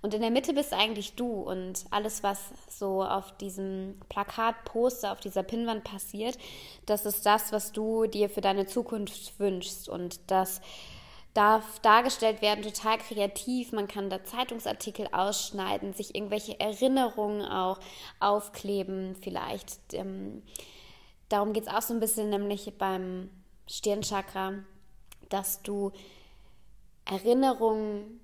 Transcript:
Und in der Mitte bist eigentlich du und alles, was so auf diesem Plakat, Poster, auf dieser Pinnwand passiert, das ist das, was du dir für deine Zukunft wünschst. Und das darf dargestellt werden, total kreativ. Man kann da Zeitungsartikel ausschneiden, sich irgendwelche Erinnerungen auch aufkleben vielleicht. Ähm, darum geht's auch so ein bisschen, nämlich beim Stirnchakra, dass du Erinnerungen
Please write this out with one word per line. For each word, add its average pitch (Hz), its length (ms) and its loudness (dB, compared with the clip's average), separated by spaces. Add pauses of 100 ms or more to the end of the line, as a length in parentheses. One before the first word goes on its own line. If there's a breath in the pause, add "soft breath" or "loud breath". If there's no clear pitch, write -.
Und 214 120 -2
in 214 60 0
der 226 100 2
Mitte 269 220 4
bist 285 200 2
eigentlich 208 420 0
du 247 160 -2
und 185 600 -4
alles, 208 340 -2
was 196 160 0 (280)
so 190 360 0
auf - 320 -2
diesem 190 720 -6
Plakat, 226 560 -2
Poster, 233 480 0
auf 190 80 -8
dieser 190 240 -2
Pinnwand 226 400 -2
passiert, 208 520 -6 (500 loud breath)
das 208 200 2
ist - 180 -2
das, - 280 6
was 208 180 0
du 220 360 2
dir 208 220 2
für 202 120 -2
deine 196 260 2
Zukunft 220 720 -4
wünschst. 190 500 -2
Und 180 300 -6 (100)
das 185 320 2 (760 loud breath)
darf 220 460 6
dargestellt 220 640 6
werden, 208 200 4
total 220 360 0
kreativ. 220 760 -2
Man 202 160 0
kann 196 220 -4
da 190 120 -4
Zeitungsartikel 226 920 -4
ausschneiden, 196 840 0
sich - 200 -8
irgendwelche 208 460 -4
Erinnerungen 214 840 2
auch 185 340 0 (400 loud breath)
aufkleben 190 1000 0
vielleicht. - 720 -8
Ähm, 196 480 -6 (840 loud breath)
darum 208 240 4
geht's 214 160 -2
auch 220 140 2
so 233 120 -2
ein 226 60 0
bisschen, 214 300 2
nämlich 202 460 0
beim 185 540 -2 (360)
Stirnchakra, 196 880 -2 (720)
dass - 340 -2
du 202 300 -2 (1120 loud breath)
Erinnerungen 220 1160 2